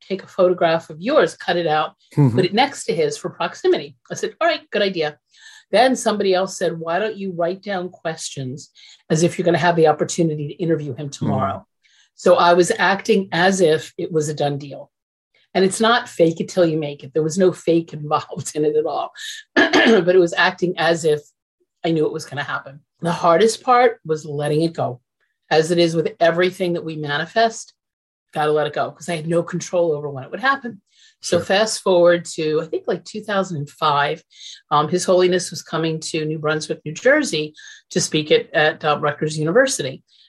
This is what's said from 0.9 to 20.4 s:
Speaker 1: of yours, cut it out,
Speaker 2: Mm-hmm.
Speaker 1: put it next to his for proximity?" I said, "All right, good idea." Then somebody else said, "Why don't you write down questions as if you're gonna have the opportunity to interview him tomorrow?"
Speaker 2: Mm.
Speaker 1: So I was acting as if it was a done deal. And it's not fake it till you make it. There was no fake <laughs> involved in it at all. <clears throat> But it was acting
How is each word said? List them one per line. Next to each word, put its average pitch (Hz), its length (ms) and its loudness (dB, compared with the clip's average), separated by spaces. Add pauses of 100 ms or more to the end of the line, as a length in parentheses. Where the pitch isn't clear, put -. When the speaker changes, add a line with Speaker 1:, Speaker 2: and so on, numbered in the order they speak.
Speaker 1:
of 156 100 -16
yours, 220 360 2
cut 175 200 -4
it 170 120 -2
out, 156 260 -2 (200)
Speaker 2:
Mm-hmm. 127 220 4
Speaker 1:
put - 80 4
it 175 80 -2
next 269 340 0
to - 80 -2
his 147 220 0
for 170 140 -10
proximity?" 180 680 -2 (140)
I 165 40 -10
said, - 260 -8
"All 330 80 2
right, 302 220 -2
good 208 120 0
idea." 170 360 -4 (520)
Then 247 260 4
somebody 202 380 0
else 190 240 -2
said, 170 200 -4
"Why 165 200 -4
don't 202 180 -4
you 196 160 -8
write 175 300 -4
down 180 260 -6
questions 147 800 -10 (380)
as 160 140 2
if - 160 0
you're 175 80 -2
gonna 170 120 4
have 175 180 2
the 160 100 4
opportunity 151 600 0
to - 60 -12
interview 151 380 -2
him 147 160 -10
tomorrow?" 101 500 -4
Speaker 2:
Mm. - 60 -20 (540)
Speaker 1:
So 180 180 4
I 175 180 4
was 175 240 4
acting 190 520 0
as 185 300 2
if 156 380 2
it 175 120 -6
was 156 200 -2
a 151 40 -4
done 147 220 -2
deal. 139 340 -14 (600)
And 190 140 4
it's 190 160 -2
not 226 260 2
fake 165 320 2
it - 80 -6
till 180 160 2
you 160 140 0
make 147 260 -8
it. 143 80 -18
There 156 100 0
was 156 140 -4
no 180 160 4
fake 165 400 -2
<laughs> - 0 -
involved 151 640 -6
in 151 80 0
it 151 100 0
at 151 120 0
all. - 260 -6 (220)
<clears throat> - 200 -12
But 247 600 4
it 190 40 6
was 170 140 4
acting 180 460 0